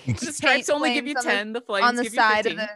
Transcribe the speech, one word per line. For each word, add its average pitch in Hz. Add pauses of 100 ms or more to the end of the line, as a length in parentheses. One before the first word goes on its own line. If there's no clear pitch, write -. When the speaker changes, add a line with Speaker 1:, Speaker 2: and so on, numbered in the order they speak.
Speaker 1:
You 110
Speaker 2:
The 330
stripes 277
Speaker 1:
paint 320
Speaker 2:
only 294
give 277
you 285
Speaker 1:
flames 254
on -
the, 202
Speaker 2:
ten, 214
the 240
flames 226
Speaker 1:
on 240
the 240
Speaker 2:
give 214
you 254
Speaker 1:
side 214
of -
Speaker 2:
fifteen. 226 (180)